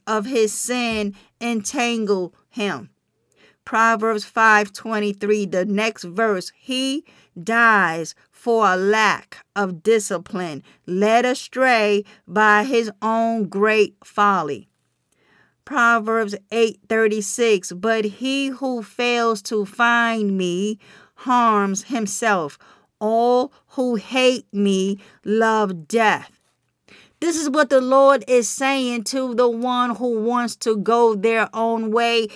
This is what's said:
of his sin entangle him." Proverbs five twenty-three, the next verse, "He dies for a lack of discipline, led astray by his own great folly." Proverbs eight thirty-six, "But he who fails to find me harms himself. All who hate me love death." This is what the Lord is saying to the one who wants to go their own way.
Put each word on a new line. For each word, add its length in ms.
of 180
his 260
sin 640
entangle 920
him." 420
Proverbs 600
five 480
twenty-three, 720
the 180
next 380
verse, 540
"He 480
dies 760
for 420
a 40
lack 680
of 280
discipline, 800
led 380
astray 800
by 380
his 260
own 480
great 560
folly." 640
Proverbs 720
eight 380
thirty-six, 840
"But 320
he 440
who 340
fails 600
to 220
find 720
me 420
harms 640
himself. 720
All 500
who 280
hate 560
me 460
love 640
death." 420
This 220
is 80
what 220
the 100
Lord 480
is 200
saying 560
to 300
the 140
one 480
who 260
wants 340
to 200
go 380
their 400
own 360
way. 460